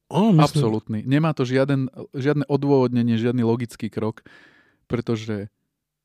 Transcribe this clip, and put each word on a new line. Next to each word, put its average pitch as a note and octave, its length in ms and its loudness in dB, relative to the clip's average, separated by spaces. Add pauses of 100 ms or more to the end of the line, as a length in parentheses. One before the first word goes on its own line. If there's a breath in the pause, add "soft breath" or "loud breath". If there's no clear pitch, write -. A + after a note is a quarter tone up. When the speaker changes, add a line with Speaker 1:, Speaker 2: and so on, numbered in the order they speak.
Speaker 1:
Áno, F3+ 320 4
myslím D3+ 60 6
Speaker 2:
Absolútny. A2 580 0
Nemá D3+ 300 0
to C3+ 100 -2
žiaden, C3+ 400 0 (300)
žiadne C#3+ 340 -2
odôvodnenie, B2+ 720 2
žiadny A#2+ 260 0
logický A#2 460 -2
krok, G#2+ 340 -6 (600 loud breath)
pretože A2 680 -6 (540)